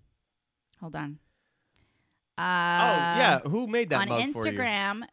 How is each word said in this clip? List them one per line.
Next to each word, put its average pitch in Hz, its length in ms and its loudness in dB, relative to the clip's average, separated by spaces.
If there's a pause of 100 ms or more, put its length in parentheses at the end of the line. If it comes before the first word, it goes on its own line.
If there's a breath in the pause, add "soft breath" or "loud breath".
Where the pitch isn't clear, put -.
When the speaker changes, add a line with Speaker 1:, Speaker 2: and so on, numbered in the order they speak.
(800)
Speaker 1:
Hold 156 160 -12
on. 147 240 -10 (1160)
Speaker 2:
Oh, 170 60 -6
Speaker 1:
Uh, 175 760 2
Speaker 2:
yeah. 185 280 4
Who 220 240 -2
made 220 220 0
that 143 100 2
Speaker 1:
on 202 80 0
Speaker 2:
mug 247 240 0
for - 160 -4
you? - 100 -4
Speaker 1:
Instagram, 208 540 -2